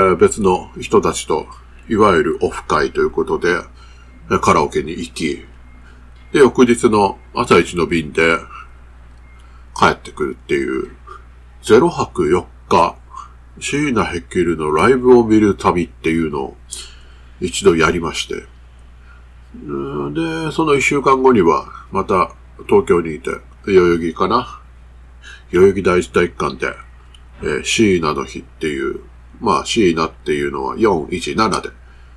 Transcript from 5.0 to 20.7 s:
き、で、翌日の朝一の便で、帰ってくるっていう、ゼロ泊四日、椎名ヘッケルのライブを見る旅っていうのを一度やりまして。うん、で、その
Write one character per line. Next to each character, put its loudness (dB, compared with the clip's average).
き、 -6
で、 4
翌 6
日 2
の 2
朝 2
一 -2
の 0
便 -4
で、 2
帰 2
っ -4
て -18
く -6
る -6
っ -20
て -2
い -2
う、 -6
ゼ 6
ロ 4
泊 -4
四 0
日、 2
椎 -4
名 0
ヘ -6
ッ -12
ケ -2
ル 0
の -4
ラ 2
イ 6
ブ 6
を 4
見 4
る 4
旅 0
っ -20
て -4
い 0
う -6
の -6
を -10
一 -6
度 6
や 2
り -4
ま -8
し -8
て。 -12
う -8
ん、 -10
で、 -4
そ -2
の 2